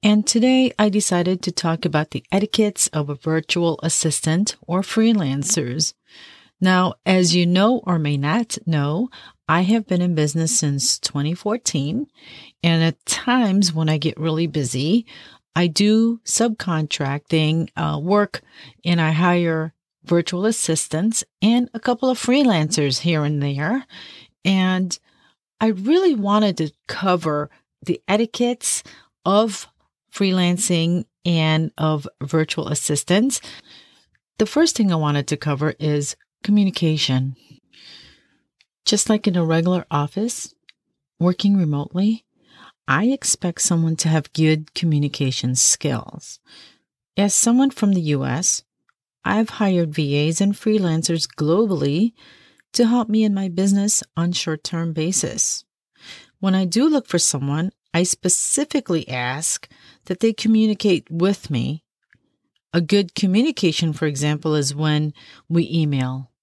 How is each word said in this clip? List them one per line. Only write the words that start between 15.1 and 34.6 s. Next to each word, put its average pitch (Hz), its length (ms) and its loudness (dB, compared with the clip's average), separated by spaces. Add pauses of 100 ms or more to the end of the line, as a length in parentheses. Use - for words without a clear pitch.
I 175 100 4
do 220 540 2
subcontracting, 156 1600 -2
uh, 151 240 -2
work, 202 420 0 (420)
and 170 180 0
I 160 80 2
hire 165 640 0 (300)
virtual 175 420 0
assistants 208 800 -2 (180)
and 233 320 4
a 226 60 -8
couple 254 320 0
of 240 80 -2
freelancers 165 800 2
here 160 240 0
and 147 180 -2
there. 151 460 -4 (560)
And 185 560 0 (600)
I 220 100 2
really 294 440 2
wanted 208 440 2
to 156 160 -4 (120)
cover 165 640 -2 (320)
the - 260 -4
etiquettes 233 760 -2 (420)
of 202 420 0 (460)
freelancing 175 880 0 (220)
and 160 520 2
of 156 300 -2 (140)
virtual 156 480 -2
assistants. 185 720 -2 (960)
The 214 80 2
first 320 320 0